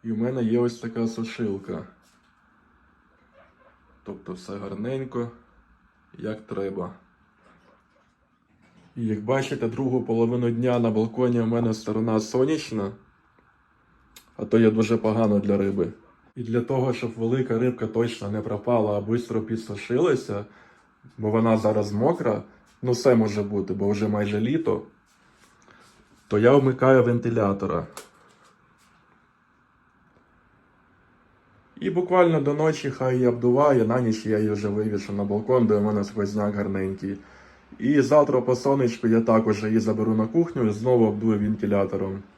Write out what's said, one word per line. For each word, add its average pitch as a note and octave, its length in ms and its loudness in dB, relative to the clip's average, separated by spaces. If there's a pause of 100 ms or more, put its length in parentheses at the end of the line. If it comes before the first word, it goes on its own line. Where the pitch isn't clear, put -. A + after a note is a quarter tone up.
І A2+ 80 -6
в G#2+ 60 -4
мене B2 260 -2
є A2+ 160 2
ось A#2+ 200 -2
така A#2 280 -4
сушилка. G2+ 800 -6 (2250)
Тобто G2 300 -12
все G2 240 -12
гарненько, A#2+ 760 -8 (840)
як G#2+ 300 -8
треба. G2 460 -6 (2000)
І A#2+ 100 -6
як G#2 180 -2
бачите, B2 440 -2
другу B2+ 340 -2
половину A#2 500 0
дня B2 280 0
на A#2 120 2
балконі A#2 500 0
в A2 60 0
мене A#2 260 0
сторона A2 460 -2
сонячна, B2 720 -2 (1500)
а G#2 80 -6
то A2+ 140 2
є A2 120 6
дуже A2 260 0
погано G#2+ 420 2
для G2+ 180 0
риби. G2 360 -2 (420)
І B2 80 -10
для A2+ 180 -2
того, C3 320 -2
щоб A#2 200 -6
велика A#2 460 -2
рибка B2 280 -2
точно A2+ 440 -4
не G#2 100 -4
пропала, G#2 560 -2
а G2+ 40 -2
бистро A2+ 400 -2
підсушилася, A2+ 1040 -2 (720)
бо G#2+ 120 -2
вона A2+ 280 2
зараз G#2+ 340 0
мокра, A2+ 520 0 (380)
ну B2+ 100 -2
все B2 240 4
може G#2 280 2
бути, G2 300 -4
бо G2 160 -2
вже G#2 180 0
майже G#2 340 -2
літо, B2 400 -2 (1500)
то G#2 120 2
я B2 160 8
вмикаю C3 480 6
вентилятора. A2 840 0 (4000)
І F#3+ 100 -2
буквально F3 520 4
до C#3+ 120 0
ночі D3+ 380 0
хай C3 220 -2
її B2+ 140 4
обдуває, B2 580 4
на A#2+ 160 2
ніч A2+ 240 -2
я A2 120 0
її G#2+ 140 0
вже G#2 160 -4
вивішу G#2 460 -4
на G2+ 100 -2
балкон, A2 440 2
де G#2 80 4
у G2+ 60 2
мене G#2 220 0
сквозняк G#2 520 -2
гарненький. G2 600 -4 (640)
І C#3 220 2
завтра C3 400 4
по B2 140 0
сонечку B2+ 520 0
я A2+ 140 4
також A2 420 2
її A2 160 2
заберу G#2+ 360 0
на A2 120 0
кухню E3 400 0
і - 20 2
знову A2+ 360 2
обдую G#2+ 340 0
вентилятором. G2 840 -2 (140)